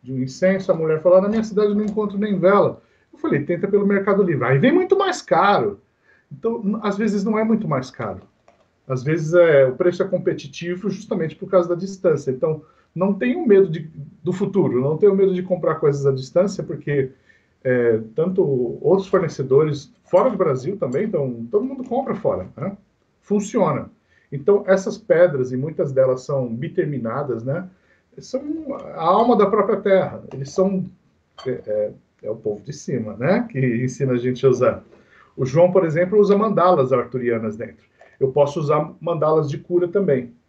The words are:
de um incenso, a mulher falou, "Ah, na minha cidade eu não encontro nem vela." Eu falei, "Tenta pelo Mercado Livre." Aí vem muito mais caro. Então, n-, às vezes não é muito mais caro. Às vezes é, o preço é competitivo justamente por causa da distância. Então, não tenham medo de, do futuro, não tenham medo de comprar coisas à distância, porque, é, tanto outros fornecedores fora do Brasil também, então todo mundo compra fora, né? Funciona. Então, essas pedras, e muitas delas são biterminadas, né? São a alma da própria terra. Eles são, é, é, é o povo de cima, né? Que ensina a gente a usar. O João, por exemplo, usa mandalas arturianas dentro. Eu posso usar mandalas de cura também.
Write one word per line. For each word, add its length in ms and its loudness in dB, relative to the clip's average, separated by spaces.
de 100 -12
um 100 -4
incenso, 480 0
a 40 4
mulher 280 0
falou, 160 6
"Ah, 40 6
na 80 -2
minha 120 0
cidade 280 0
eu 40 0
não 100 0
encontro 340 -4
nem 200 -2
vela." 440 2
Eu 80 -20
falei, 240 -2
"Tenta 240 -4
pelo 200 2
Mercado 360 2
Livre." 220 0
Aí 140 2
vem 140 4
muito 260 2
mais 240 -2
caro. 580 2
Então, 320 -6
n-, 200 -2
às 160 -2
vezes 260 0
não 140 0
é 60 0
muito 220 0
mais 240 -4
caro. 300 -10
Às 160 -4
vezes 300 -2
é, 320 8
o 120 0
preço 260 0
é 40 0
competitivo 840 -6
justamente 440 -6
por 140 -14
causa 220 2
da 40 0
distância. 560 -2
Então, 320 -2
não 200 0
tenham 320 -2
medo 240 4
de, 200 -8
do 100 -4
futuro, 460 -2
não 200 -2
tenham 160 4
medo 180 2
de 100 -4
comprar 340 -2
coisas 280 0
à 80 2
distância, 500 -2
porque, 480 -4
é, 380 2
tanto 280 0
outros 280 2
fornecedores 840 0
fora 260 4
do 60 -6
Brasil 400 -2
também, 280 -2
então 460 -4
todo 140 0
mundo 200 -8
compra 300 -4
fora, 420 -4
né? 200 -8
Funciona. 680 -2
Então, 340 2
essas 300 2
pedras, 560 2
e 40 -4
muitas 360 -4
delas 300 2
são 320 -4
biterminadas, 880 -4
né? 240 -6
São 240 -8
a 280 -10
alma 340 4
da 100 4
própria 340 0
terra. 520 0
Eles 180 -10
são, 340 0
é, 40 -4
é, 420 -4
é 80 -8
o 60 -6
povo 280 -6
de 80 -14
cima, 440 -8
né? 340 0
Que 340 0
ensina 300 -2
a 20 0
gente 280 -4
a 40 8
usar. 340 2
O 80 -2
João, 260 4
por 140 4
exemplo, 340 0
usa 180 6
mandalas 560 2
arturianas 640 -2
dentro. 300 -14
Eu 140 0
posso 260 0
usar 420 -2
mandalas 480 0
de 100 -8
cura 280 -2
também. 460 -2